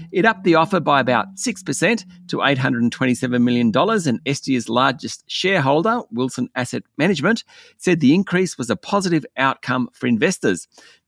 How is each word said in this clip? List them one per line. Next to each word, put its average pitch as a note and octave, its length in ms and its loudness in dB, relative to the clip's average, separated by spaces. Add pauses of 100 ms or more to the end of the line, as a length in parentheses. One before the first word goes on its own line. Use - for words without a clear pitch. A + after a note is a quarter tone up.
(140)
It F3 100 2
upped G3+ 220 0
the E3+ 100 6
offer D#3+ 240 2
by C#3 220 2
about A#2+ 360 0
six - 240 -6
percent A3+ 440 -2 (220)
to - 160 -4
eight C3+ 140 2
hundred B2+ 260 0
and A#2 100 0
twenty-seven B2 500 0
million A#2+ 280 2
dollars, F3 360 0
and A#2 160 -2
Estia's C3 460 -4
largest B2 580 -2
shareholder, F#3 720 0 (100)
Wilson B2 440 -4
Asset B2 280 -6 (140)
Management, F3 460 0 (320)
said F3 240 0
the C#3 160 6
increase F#3 420 0
was A#2+ 120 -6
a G#2+ 80 0
positive F3+ 480 -2 (100)
outcome B2+ 560 -2
for - 160 -4
investors. A#2+ 640 0 (380)